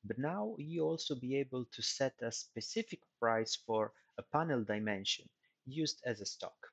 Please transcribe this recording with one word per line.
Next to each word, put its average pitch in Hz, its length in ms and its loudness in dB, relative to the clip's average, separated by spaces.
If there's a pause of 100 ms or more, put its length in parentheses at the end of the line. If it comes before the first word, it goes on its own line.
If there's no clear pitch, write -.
but 104 140 -2
now 151 400 0
you 156 260 0
also 160 300 0
be 127 240 0
able 131 340 0
to - 80 -10
set - 400 2
a 117 100 0
specific - 720 -4 (180)
price 113 460 4
for 110 300 2 (240)
a - 40 -8
panel 147 400 2
dimension 104 640 0 (380)
used 147 400 -2
as 110 160 -2
a 101 60 -6
stock. - 320 -10 (140)